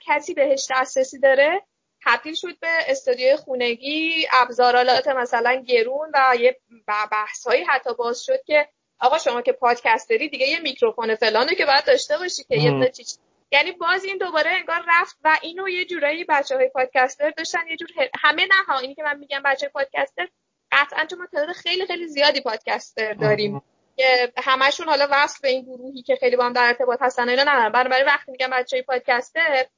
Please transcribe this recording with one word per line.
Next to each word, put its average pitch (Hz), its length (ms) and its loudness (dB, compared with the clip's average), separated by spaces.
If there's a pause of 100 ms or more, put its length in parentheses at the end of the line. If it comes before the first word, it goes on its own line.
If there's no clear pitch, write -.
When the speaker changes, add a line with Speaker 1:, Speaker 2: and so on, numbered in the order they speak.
Speaker 1:
کسی 294 280 -2
بهش 277 360 0
دسترسی 262 480 -2
داره، 277 440 4 (440)
تبدیل 262 280 0
شد 349 260 -10
به 330 80 -6 (200)
استودیوی 262 480 2
خونگی، 285 960 -4
ابزارالات 247 760 4
مثلاً 240 460 0
گرون 254 600 -2
و 262 260 4
یه 254 200 2 (280)
ب-، 208 240 -2
بحث‌هایی 220 520 -2
حتی 277 340 0
باز 240 260 -4
شد 262 220 -2
که 302 220 2 (320)
آقا 254 180 2
شما 240 240 -2
که 254 100 0
پادکست 240 580 0
داری 302 180 0
دیگه 269 180 -2
یه 320 140 -2
میکروفون 233 540 -2
فلانه 233 400 2
که 349 120 0
باید 285 200 4
داشته 294 320 2
باشی 359 300 -8
که - 80 0
یه - 140 2
Speaker 2:
ام. 196 80 0
Speaker 1:
دونه 254 120 2
چی-، - 140 -20
چی. - 120 -14 (360)
یعنی 311 200 2
باز 359 320 -2
این 392 140 -8
دوباره 330 320 0
انگار 339 380 -2
رفت 339 360 0
و 311 180 6
اینو 359 260 -8
یه 359 160 -4
جورایی 330 440 -2
بچه‌های 269 400 2
پادکستر 262 600 0
داشتن 330 280 -6 (120)
یه 320 60 -6
جور 330 120 -12 (100)
ه-، 254 120 0 (100)
همه 311 220 2
نه 381 220 2 (100)
ها، 269 40 -2
اینی 269 160 -8
که 311 80 -12
من 285 160 -4
می‌گم 277 260 -8
بچه‌های 277 280 0
پادکستر 285 560 -6 (440)
قطعاً 285 320 0
تو 339 120 -10
ما 359 160 -14
تعداد 311 200 -4
خیلی 370 340 -4
خیلی 349 200 -8
زیادی 285 340 0
پادکستر 220 720 -6
داریم 208 420 0
Speaker 2:
ام. - 80 -10 (340)
Speaker 1:
که 254 400 2
همشون 269 520 0
حالا 285 220 2
وصل 285 320 0
به 269 60 0
این 254 160 -2
گروهی 254 380 -16
که 262 140 0
خیلی 247 200 0
با 247 80 2
هم 247 80 -2
در 247 140 2
ارتباط 240 360 0
هستن 247 240 0
و 247 40 -2
اینا 254 120 2
ندارن. 269 300 2
بنابراین 254 340 2
وقتی 277 260 0
می‌گم 254 200 -4
بچه‌های 254 300 -2
پادکستر 262 840 -2 (140)